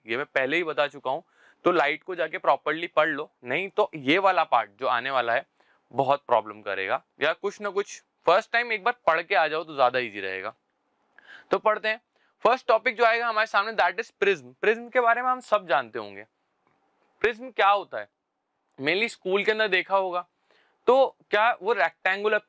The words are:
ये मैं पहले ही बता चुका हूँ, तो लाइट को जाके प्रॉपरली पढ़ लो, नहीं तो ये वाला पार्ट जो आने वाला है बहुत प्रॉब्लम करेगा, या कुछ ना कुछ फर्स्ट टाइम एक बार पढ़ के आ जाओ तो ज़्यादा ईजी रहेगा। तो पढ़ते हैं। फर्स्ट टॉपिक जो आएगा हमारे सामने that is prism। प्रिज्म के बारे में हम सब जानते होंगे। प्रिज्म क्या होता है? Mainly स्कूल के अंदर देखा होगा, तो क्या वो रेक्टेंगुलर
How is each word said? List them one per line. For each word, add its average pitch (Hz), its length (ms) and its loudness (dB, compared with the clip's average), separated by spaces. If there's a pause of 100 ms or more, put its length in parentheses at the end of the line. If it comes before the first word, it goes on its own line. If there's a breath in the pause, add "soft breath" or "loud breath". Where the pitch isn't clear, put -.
ये 113 100 -4
मैं 143 80 -4
पहले 139 320 -2
ही 175 60 -2
बता 147 240 -2
चुका 131 240 -8
हूँ, 151 120 -6 (420 soft breath)
तो 175 60 4
लाइट 151 320 0
को 185 120 -10
जाके 165 220 -4
प्रॉपरली 160 500 0
पढ़ 156 200 2
लो, 143 220 -6 (140)
नहीं 160 260 -4
तो - 260 0
ये 147 220 2
वाला 185 260 2
पार्ट 113 360 0
जो 131 80 -4
आने 123 240 -2
वाला 117 220 0
है 135 120 -2 (460)
बहुत 135 360 0
प्रॉब्लम 107 340 0
करेगा, 101 400 -4 (200)
या 156 120 0
कुछ 202 280 -10
ना 208 80 -6
कुछ 196 320 -6 (240)
फर्स्ट 196 260 2
टाइम 240 200 -2
एक 202 120 -8
बार 240 100 -2 (140)
पढ़ 160 140 2
के 170 140 -2
आ 160 120 2
जाओ 156 160 -4
तो 156 120 -14
ज़्यादा 127 240 2
ईजी 104 200 -8
रहेगा। 95 340 -8 (960 loud breath)
तो 196 60 0
पढ़ते 214 300 -2
हैं। 220 140 -4 (420)
फर्स्ट 247 240 2
टॉपिक 220 300 0
जो 233 80 2
आएगा 233 220 2
हमारे 220 200 0
सामने 220 260 -2
that 185 220 2
is 226 160 -8 (120)
prism। 143 380 -2
प्रिज्म 233 280 0
के 254 100 0
बारे 233 220 2
में 254 80 -2
हम 254 100 -2
सब 202 280 -2
जानते 127 320 -2
होंगे। 101 260 -12 (960)
प्रिज्म 233 300 -2
क्या 202 180 2
होता 170 300 0
है? 104 80 -12 (720)
Mainly 185 300 -2
स्कूल 190 340 -4
के 208 80 0
अंदर 214 160 0
देखा 185 300 0
होगा, 175 280 -4 (600)
तो 254 280 4 (140)
क्या 220 320 2
वो 214 120 0
रेक्टेंगुलर 202 760 0